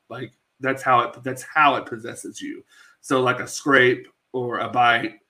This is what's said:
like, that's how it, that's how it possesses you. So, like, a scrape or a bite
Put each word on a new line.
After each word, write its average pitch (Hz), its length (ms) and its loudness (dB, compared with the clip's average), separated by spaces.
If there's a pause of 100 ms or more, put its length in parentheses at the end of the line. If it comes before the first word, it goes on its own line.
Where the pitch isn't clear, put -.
like, 120 240 -14 (260)
that's 131 240 -4
how 127 180 4
it, 120 220 -10
that's 127 200 -8
how 147 320 4
it 110 120 -8
possesses 113 540 -14
you. - 220 -14 (380)
So, 131 200 0
like, 123 180 0
a - 80 -10
scrape 127 600 2 (260)
or 120 260 -6
a 110 100 -4
bite 117 600 2